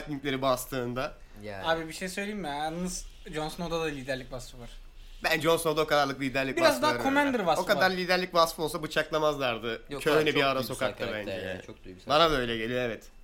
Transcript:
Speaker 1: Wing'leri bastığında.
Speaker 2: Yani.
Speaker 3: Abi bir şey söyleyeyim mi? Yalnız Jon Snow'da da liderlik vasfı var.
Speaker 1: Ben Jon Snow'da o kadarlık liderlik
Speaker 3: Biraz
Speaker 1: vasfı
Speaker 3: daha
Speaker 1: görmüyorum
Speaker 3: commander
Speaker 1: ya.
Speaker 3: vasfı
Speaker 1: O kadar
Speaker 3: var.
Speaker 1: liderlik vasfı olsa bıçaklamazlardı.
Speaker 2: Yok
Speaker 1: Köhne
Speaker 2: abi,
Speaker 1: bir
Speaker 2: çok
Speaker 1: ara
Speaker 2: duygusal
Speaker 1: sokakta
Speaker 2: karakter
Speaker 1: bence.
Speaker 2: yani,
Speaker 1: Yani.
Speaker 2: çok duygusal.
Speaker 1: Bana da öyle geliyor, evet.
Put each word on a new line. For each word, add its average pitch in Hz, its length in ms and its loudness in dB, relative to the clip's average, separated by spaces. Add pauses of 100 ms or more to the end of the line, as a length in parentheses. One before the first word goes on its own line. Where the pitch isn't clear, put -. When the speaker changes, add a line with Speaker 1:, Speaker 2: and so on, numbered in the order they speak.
Speaker 1:
Wing'leri 139 360 -4
bastığında. 127 720 -2 (300)
Speaker 2:
Yani. 104 240 -8
Speaker 3:
Abi 165 200 0
bir 160 60 -10
şey 185 160 -8
söyleyeyim 202 300 -6
mi? 156 80 -6
Yalnız 160 580 -6 (280)
Jon 156 160 -4
Snow'da 165 320 -4
da 160 40 -2
liderlik 131 460 -6
vasfı 123 280 -12
var. 120 100 -14 (540)
Speaker 1:
Ben 160 180 2
Jon 165 160 6
Snow'da 156 240 2
o 151 60 2
kadarlık 139 340 4
liderlik 135 360 0
Speaker 3:
Biraz 330 120 8
Speaker 1:
vasfı 262 120 2
Speaker 3:
daha 302 100 4
Speaker 1:
görmüyorum 269 240 0
Speaker 3:
commander 277 240 2
Speaker 1:
ya. 185 60 -2
Speaker 3:
vasfı 165 180 4
Speaker 1:
O - 20 -10
kadar 190 260 4
Speaker 3:
var. 185 60 -2
Speaker 1:
liderlik 180 360 0
vasfı 165 280 4
olsa 151 220 -4
bıçaklamazlardı. 147 1040 0
Speaker 2:
Yok 143 120 -8
Speaker 1:
Köhne 151 160 4
Speaker 2:
abi, 156 80 4
Speaker 1:
bir 147 80 2
Speaker 2:
çok 143 100 4
Speaker 1:
ara 135 120 4
Speaker 2:
duygusal 127 180 -2
Speaker 1:
sokakta 107 320 -4
Speaker 2:
karakter 110 220 -4
Speaker 1:
bence. 98 40 -6
Speaker 2:
yani, 92 160 -6
Speaker 1:
Yani. 95 180 -6
Speaker 2:
çok - 200 -16
duygusal. 92 260 -10
Speaker 1:
Bana 156 200 8
da 143 60 2
öyle 117 200 -2
geliyor, 123 240 -2
evet. 113 220 -4 (200)